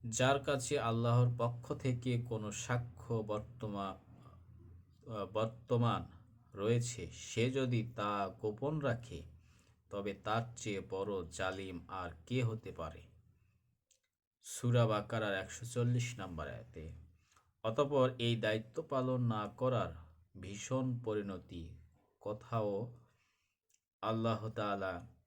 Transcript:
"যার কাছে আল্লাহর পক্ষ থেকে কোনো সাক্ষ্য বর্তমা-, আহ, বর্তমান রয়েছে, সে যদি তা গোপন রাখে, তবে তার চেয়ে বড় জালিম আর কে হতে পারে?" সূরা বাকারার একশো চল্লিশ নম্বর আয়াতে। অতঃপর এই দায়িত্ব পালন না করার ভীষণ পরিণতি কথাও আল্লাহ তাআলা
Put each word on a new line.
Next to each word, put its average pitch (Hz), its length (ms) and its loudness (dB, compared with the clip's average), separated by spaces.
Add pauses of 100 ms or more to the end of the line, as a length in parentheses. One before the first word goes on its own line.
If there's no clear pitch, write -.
"যার 131 300 4
কাছে 139 400 0
আল্লাহর 120 500 6 (100)
পক্ষ 120 360 0
থেকে 123 480 0
কোনো 107 300 -4
সাক্ষ্য - 640 -4
বর্তমা-, 104 840 -4 (1120)
আহ, 104 220 -4
বর্তমান 113 760 2 (480)
রয়েছে, 107 580 0
সে - 380 0
যদি 123 460 2
তা 101 440 0
গোপন 131 380 0
রাখে, 117 440 -2 (680)
তবে 101 240 -2
তার 110 280 0 (140)
চেয়ে 101 240 -2 (100)
বড় 95 400 -2
জালিম 92 580 -4
আর 92 220 -6 (160)
কে 123 160 0
হতে 110 300 -2
পারে?" 78 300 -8 (1400)
সূরা 120 440 4
বাকারার 107 480 0
একশো 95 320 -4
চল্লিশ 120 520 0
নম্বর 82 300 -6
আয়াতে। 71 440 -12 (720)
অতঃপর 127 560 4
এই 117 180 4
দায়িত্ব 110 460 0
পালন 127 440 2
না 107 220 2
করার 107 440 2 (480)
ভীষণ 120 580 -2
পরিণতি 98 680 -4 (520)
কথাও 110 800 -2 (1040)
আল্লাহ 113 460 0
তাআলা 98 580 -2 (200)